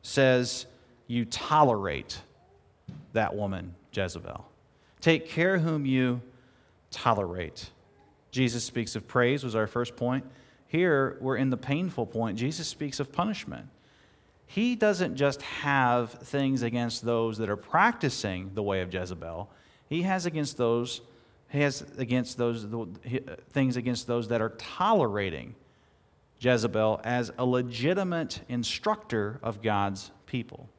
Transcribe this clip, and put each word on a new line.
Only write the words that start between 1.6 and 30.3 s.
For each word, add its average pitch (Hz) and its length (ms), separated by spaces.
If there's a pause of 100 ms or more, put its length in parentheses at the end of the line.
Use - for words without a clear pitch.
that 107 240
woman 92 400 (160)
Jezebel. - 560 (540)
Take 160 260
care 180 300
whom 156 280
you 127 360 (720)
tolerate. 92 800 (600)
Jesus 120 320
speaks - 320
of 107 120
praise, 131 360
was 113 120
our 110 100
first 120 300
point. 127 280 (440)
Here, 160 520
we're 131 180
in 131 120
the 123 80
painful 139 480
point. 110 320
Jesus 156 300
speaks 147 320
of 135 120
punishment. 180 560 (760)
He 240 300
doesn't 185 400
just 139 260
have 123 680
things 135 500
against 120 420
those 113 360
that 107 100
are 104 60
practicing 113 1000
the 107 80
way 98 200
of 90 120
Jezebel. 82 560 (380)
He 170 160
has 185 240
against 151 300
those, 120 440 (480)
he 143 120
has 143 220 (140)
against 123 400
those, 117 320
the, 113 160 (180)
he, 123 160 (300)
things 131 280
against 123 280
those 120 220
that 117 140
are 110 80 (100)
tolerating 104 960 (840)
Jezebel 110 640
as 120 360
a 127 60
legitimate 135 1000
instructor 120 920
of 110 220
God's 101 480 (160)
people. - 520